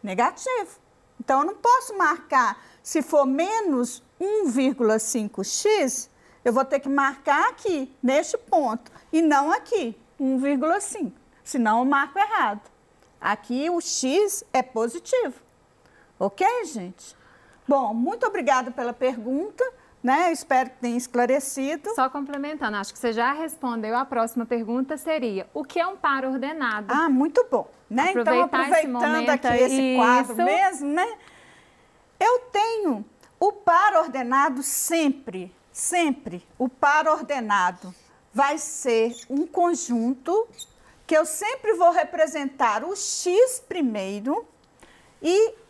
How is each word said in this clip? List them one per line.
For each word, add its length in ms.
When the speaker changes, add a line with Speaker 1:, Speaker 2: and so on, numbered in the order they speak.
Speaker 1:
Negativo. 840
Então, 220
eu 60
não 100
posso 420
marcar, 640
se 180
for 240
menos 800
um 280
vírgula 520
cinco 460
x, 640
eu 80
vou 140
ter 160
que 80
marcar 600
aqui, 540
neste 340
ponto, 540
e 80
não 280
aqui, 480
um 180
vírgula 440
cinco. 360
Senão, 380
eu 60
marco 340
errado. 500
Aqui, 500
o 100
x 720
é 100
positivo. 760
Ok, 260
gente? 500
Bom, 260
muito 340
obrigada 420
pela 240
pergunta, 720
né? 260
Eu 40
espero 360
que 80
tenha 200
esclarecido. 960
Speaker 2:
Só 140
complementando, 680
acho 160
que 60
você 140
já 180
respondeu. 640
A 100
próxima 400
pergunta 520
seria, 560
o 100
que 160
é 80
um 80
par 300
ordenado? 640
Speaker 1:
Ah, 200
muito 400
bom, 180
né? 220
Então, 100
Speaker 2:
Aproveitar 400
esse 100
Speaker 1:
aproveitando 300
Speaker 2:
momento 280
Speaker 1:
aqui 180
esse 480
quadro 380
Speaker 2:
isso. 100
Speaker 1:
mesmo, 460
né? 280
Eu 200
tenho 540
o 120
par 440
ordenado 640
sempre, 920
sempre, 760
o 100
par 380
ordenado 840
vai 280
ser 560
um 200
conjunto 1000
que 100
eu 80
sempre 480
vou 180
representar 920
o 120
x 720
primeiro 800
e 340